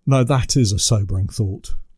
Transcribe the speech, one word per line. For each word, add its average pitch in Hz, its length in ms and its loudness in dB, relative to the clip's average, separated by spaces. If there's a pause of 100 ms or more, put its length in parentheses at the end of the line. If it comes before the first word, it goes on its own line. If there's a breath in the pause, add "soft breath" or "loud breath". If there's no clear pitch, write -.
Now 135 180 4
that 127 320 0
is 113 160 2
a 98 60 -2
sobering 98 500 0
thought. - 460 -4 (240)